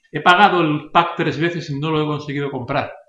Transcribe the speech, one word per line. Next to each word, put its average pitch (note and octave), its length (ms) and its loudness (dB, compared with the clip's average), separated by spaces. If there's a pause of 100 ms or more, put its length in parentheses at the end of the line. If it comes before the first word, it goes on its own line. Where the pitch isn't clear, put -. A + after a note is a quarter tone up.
(100)
He D3+ 100 -6
pagado F3+ 400 6
el D3+ 300 0
pack E3+ 260 2
tres D3+ 220 -2
veces E3+ 320 -4
y C#3 80 -6
no D#3 120 -4
lo D3+ 120 0
he D3+ 40 -2
conseguido C#3+ 440 -6
comprar. C3 420 -4 (160)